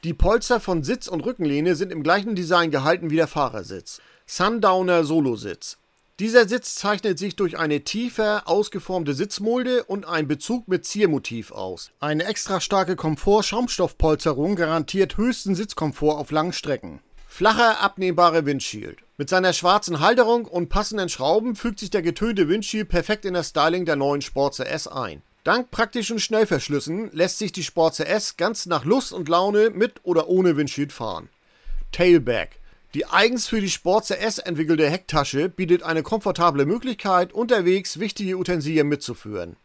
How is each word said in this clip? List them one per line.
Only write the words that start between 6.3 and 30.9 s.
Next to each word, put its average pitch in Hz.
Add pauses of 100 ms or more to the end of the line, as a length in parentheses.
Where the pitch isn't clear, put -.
Sitz 233
zeichnet 196
sich 185
durch 180
eine 151
tiefer 214
ausgeformte 180
Sitzmulde 233
und 196
einen 160
Bezug 220
mit 180
Ziermotiv 151
aus. 92
Eine 151
extra 196
starke 190
Komfort-Schaumstoffpolsterung 165
garantiert 165
höchsten 208
Sitzkomfort 151
auf 147
langen 156
Strecken. 95 (260)
Flacher, 220
abnehmbarer 175
Windshield. 131 (220)
Mit 143
seiner 185
schwarzen 180
Halterung 233
und 175
passenden 202
Schrauben 208
fügt 233
sich 202
der 196
getönte 185
Windshield 214
perfekt 202
in 185
das 165
Styling 165
der 160
neuen 143
Sportster 139
S -
ein. 92 (220)
Dank 233
praktischen 226
Schnellverschlüssen 196
lässt 175
sich 208
die 180
Sportster 160
S 196
ganz -
nach 160
Lust 233
und 170
Laune 202
mit -
oder 165
ohne 180
Windshield 143